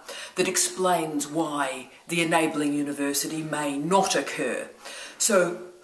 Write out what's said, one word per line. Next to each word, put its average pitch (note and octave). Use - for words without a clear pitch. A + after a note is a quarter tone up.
that F3+
explains E3
why C#3+
the E3+
enabling D3+
university C#3+
may D3
not F3
occur? C#3
So F3+